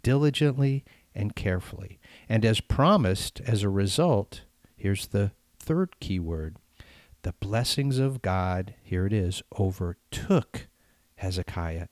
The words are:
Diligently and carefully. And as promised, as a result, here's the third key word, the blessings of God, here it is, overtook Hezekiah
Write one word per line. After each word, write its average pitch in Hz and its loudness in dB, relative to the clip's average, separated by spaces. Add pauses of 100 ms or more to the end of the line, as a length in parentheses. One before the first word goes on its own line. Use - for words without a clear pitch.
Diligently 139 2 (300)
and 101 -2
carefully. 92 -4 (300)
And 113 2
as 110 4
promised, 135 2
as 107 2
a 101 0
result, 101 0 (340)
here's 98 -2
the 101 0 (260)
third 175 -2
key 92 -4
word, 80 -6 (680)
the 92 -6
blessings 123 0
of 135 0
God, 92 -2
here 92 -2
it 101 -2
is, 92 0 (160)
overtook - -2 (500)
Hezekiah 85 -6